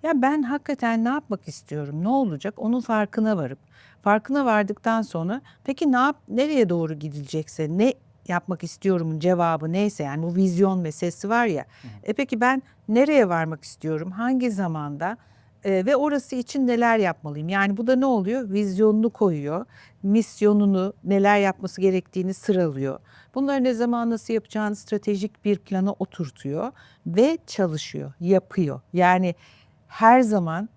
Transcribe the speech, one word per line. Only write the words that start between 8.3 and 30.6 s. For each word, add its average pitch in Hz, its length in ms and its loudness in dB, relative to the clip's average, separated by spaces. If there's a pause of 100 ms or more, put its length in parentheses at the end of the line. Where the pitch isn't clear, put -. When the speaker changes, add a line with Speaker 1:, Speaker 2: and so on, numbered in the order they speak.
Speaker 1:
istiyorumun 165 560 -2
cevabı 165 520 0
neyse," 202 320 -2
yani 143 200 -6
bu 170 120 -4
vizyon 190 440 2
meselesi 170 500 -6
var 233 160 2
ya, 156 200 -2 (160)
Speaker 2:
Hı 131 60 -18
hı. 113 40 -16 (120)
Speaker 1:
"E 214 100 -4
peki 262 280 -2
ben 262 200 2 (280)
nereye 247 400 4
varmak 160 340 -2
istiyorum, 160 480 -6
hangi 247 400 -2
zamanda, 165 680 -6 (460)
e, 190 220 0
ve 269 100 2
orası 285 400 -2
için 254 320 -2
neler 233 300 2
yapmalıyım?" 156 520 -4
Yani 196 280 0
bu 226 100 -4
da 254 80 4
ne 254 100 2
oluyor? 233 440 0
Vizyonunu 208 600 2
koyuyor, 165 560 -2 (380)
misyonunu, 208 880 2 (100)
neler 196 360 4
yapması 190 420 -2
gerektiğini 185 520 0
sıralıyor. 147 680 -2 (360)
Bunları 277 280 -2
ne 254 100 2
zaman 233 360 -2
nasıl 226 240 -4
yapacağını 214 420 -4
stratejik 202 680 -6
bir 208 140 2
plana 190 340 -2
oturtuyor 170 800 -8 (360)
ve 240 300 2 (100)
çalışıyor, 151 720 -4
yapıyor. 175 640 0 (120)
Yani 180 420 4 (520)
her 233 340 6
zaman 196 560 0